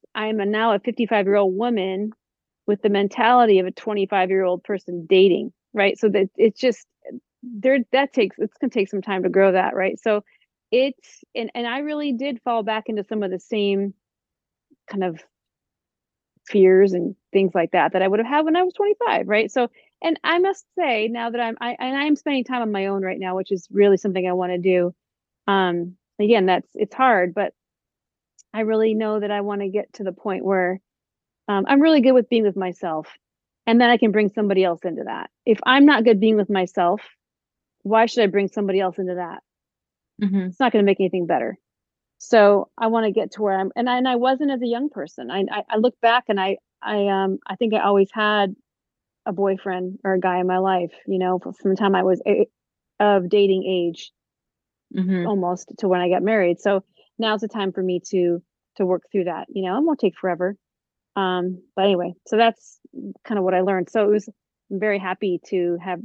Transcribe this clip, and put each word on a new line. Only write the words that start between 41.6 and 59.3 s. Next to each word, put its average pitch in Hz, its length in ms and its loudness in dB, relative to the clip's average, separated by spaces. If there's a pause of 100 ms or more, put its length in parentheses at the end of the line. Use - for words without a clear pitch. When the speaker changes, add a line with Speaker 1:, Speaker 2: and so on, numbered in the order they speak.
Speaker 1:
So 202 600 4
I 226 80 -2
wanna 220 240 0
get 196 220 -2
to 214 100 -8
where 190 160 -2
I'm, 190 160 -4
and 240 160 -4
I, 247 80 0
and 254 80 0
I 254 100 0
wasn't 262 360 0
as 247 100 -6
a 247 60 -4
young 240 200 -4
person. 143 440 -12
I, 190 180 -2
I, 208 200 -6
I 214 80 -2
look 240 220 -2
back 240 280 2
and 202 120 -2
I, 190 180 -2 (220)
I, 208 280 -2
um, 190 380 -2
I 190 100 -10
think 220 180 -2
I 208 60 0
always 196 320 2
had 208 420 0 (720)
a 196 60 -6
boyfriend 190 720 -4
or 190 100 0
a 185 60 0
guy 180 180 0
in 185 80 0
my 185 120 0
life, 185 340 -2 (160)
you 190 100 -2
know, 185 260 -2
f-, 185 120 -14
from - 160 -2
the 190 40 0
time 196 200 0
I 185 80 2
was 185 200 2
a-, 208 220 2 (540)
of 202 280 4
dating 196 360 2
age, 175 480 -4 (840)
Speaker 2:
Mm-hmm. 185 300 -2
Speaker 1:
almost 185 520 -4
to 202 100 -2
when 180 120 2
I 180 80 0
got 175 140 0
married. 185 380 0
So 196 240 0 (340)
now's 214 220 -2
the 220 80 -8
time 196 240 -4
for 190 100 -6
me 180 180 -2 (100)
to, 175 300 0 (360)
to 196 100 0
work 180 240 -2
through 190 140 -2
that, 170 240 -8